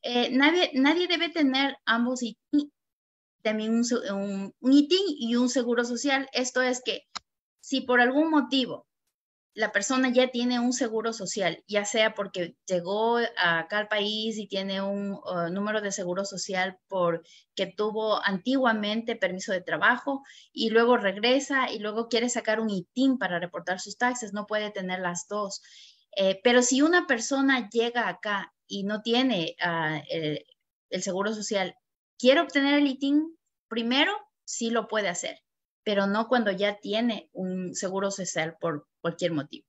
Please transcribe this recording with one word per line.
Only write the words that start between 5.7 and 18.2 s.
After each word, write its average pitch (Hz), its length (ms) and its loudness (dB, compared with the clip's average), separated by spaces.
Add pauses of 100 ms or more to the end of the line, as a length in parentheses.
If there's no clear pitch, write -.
social. 269 480 -2
Esto 254 300 0
es 254 220 0
que - 220 -6 (540)
si 262 200 -4
por 247 200 2
algún 277 300 4
motivo 262 560 0 (680)
la 214 160 -2
persona 254 400 0
ya 254 180 4
tiene 247 320 -2
un 247 120 0
seguro 220 400 -2
social, 185 560 -4
ya 202 160 0
sea 220 300 0
porque 185 420 -6 (100)
llegó 202 520 0 (180)
acá 170 440 0
al 208 80 -6
país 214 500 -2
y 202 100 -8
tiene 196 320 -4
un, 202 320 -4
uh, 175 380 -4
número 208 320 -2
de 196 100 -4
seguro 185 320 -4
social 185 540 -4 (100)
porque 175 800 -4 (100)
tuvo 214 480 -2